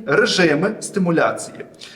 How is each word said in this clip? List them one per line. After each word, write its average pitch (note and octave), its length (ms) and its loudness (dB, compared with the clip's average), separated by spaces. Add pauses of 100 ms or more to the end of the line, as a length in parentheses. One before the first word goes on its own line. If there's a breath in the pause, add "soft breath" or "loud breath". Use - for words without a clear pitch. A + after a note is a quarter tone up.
режими F#3 720 2
стимуляції. - 840 -2 (320 loud breath)